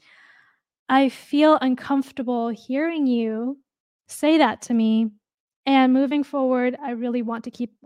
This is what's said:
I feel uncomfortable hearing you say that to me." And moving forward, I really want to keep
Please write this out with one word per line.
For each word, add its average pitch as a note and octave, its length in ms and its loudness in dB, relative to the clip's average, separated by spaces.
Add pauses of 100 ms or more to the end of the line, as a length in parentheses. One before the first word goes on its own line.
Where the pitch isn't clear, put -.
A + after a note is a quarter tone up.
(880)
I C4+ 200 4
feel D4+ 520 2
uncomfortable B3+ 880 -2
hearing D4 580 -2
you A#3 500 -2 (480)
say D#4 320 0
that A#3 240 0
to A#3+ 120 -4
me." A3 360 0 (580)
And C4 240 4
moving C4+ 320 0
forward, B3+ 580 -2
I B3+ 100 -8
really A#3+ 300 -4
want A3+ 220 -8
to B3 60 -10
keep A#3 240 -10 (120)